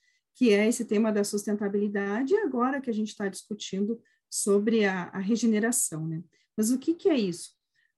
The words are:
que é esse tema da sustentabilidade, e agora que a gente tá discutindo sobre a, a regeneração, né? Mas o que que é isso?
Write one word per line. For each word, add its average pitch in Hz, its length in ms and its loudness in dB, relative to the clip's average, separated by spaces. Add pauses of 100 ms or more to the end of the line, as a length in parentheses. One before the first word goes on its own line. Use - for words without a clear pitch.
(360)
que 233 180 6
é 208 140 4
esse 233 180 0
tema 220 260 2
da 208 120 2
sustentabilidade, 208 1120 -2
e - 20 6
agora 269 420 0
que 254 120 -4
a - 20 -2
gente 214 220 -4
tá 202 120 -4
discutindo 202 720 -6 (300)
sobre 208 560 2
a, 190 200 -2
a - 120 -12
regeneração, 214 880 0
né? 165 160 -6 (320)
Mas 214 140 0
o 254 80 2
que 330 160 -2
que 359 160 0
é 302 80 4
isso? 185 360 -4 (440)